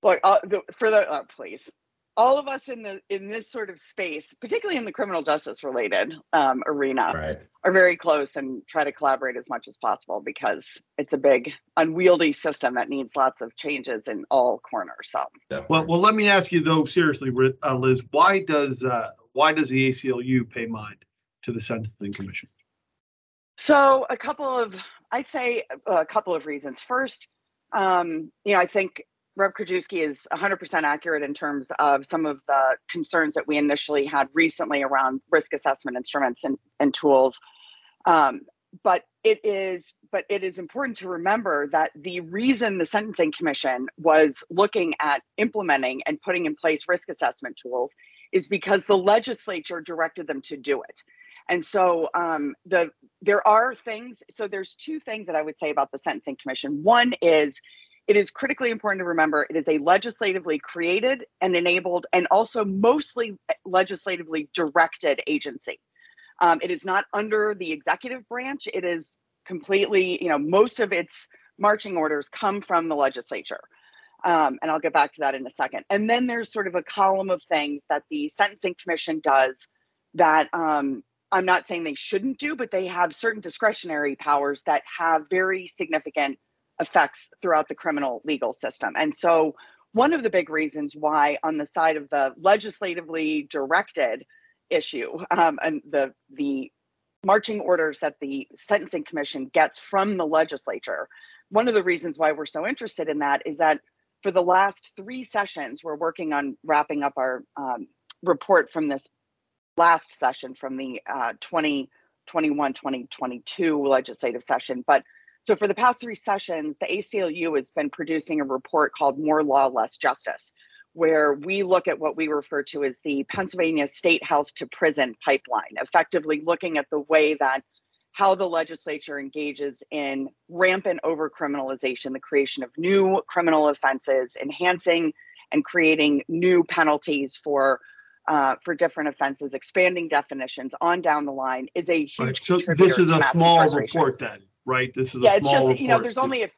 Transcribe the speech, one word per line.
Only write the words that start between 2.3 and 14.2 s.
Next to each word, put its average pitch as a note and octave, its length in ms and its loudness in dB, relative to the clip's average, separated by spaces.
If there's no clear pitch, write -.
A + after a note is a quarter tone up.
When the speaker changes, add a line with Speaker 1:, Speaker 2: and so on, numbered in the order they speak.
Speaker 1:
of C#4 120 -6
us C4+ 180 -10
in A#3 160 -12
the, G3 160 -12
in G3 200 -6
this G#3+ 200 -10
sort G#3+ 200 -10
of E3 100 -18
space, D#3+ 640 -10
particularly F#4+ 360 -4
in A#3+ 60 -4
the G3+ 80 -8
criminal F#3+ 300 -4
justice D3+ 420 -4
related, A2+ 500 -2
um, C3+ 340 2
arena, C3+ 480 0
Speaker 2:
Right. D#2 240 -6
Speaker 1:
are F#3 80 4
very F#3 240 6
close D3+ 400 0
and C3 320 -10
try D#3 160 -2
to C#3 80 0
collaborate C3+ 460 0
as B2 100 -12
much A#2+ 220 -10
as G#2+ 80 -20
possible G2+ 420 -4
because - 580 -6
it's C#3+ 160 -4
a C#3 40 -2
big C3 360 2
unwieldy E3 560 4
system C#3 420 -4
that A#2+ 140 -2
needs C3+ 260 -8
lots C3 260 0
of A#2 140 -12
changes C3 540 -8
in G#2+ 200 -8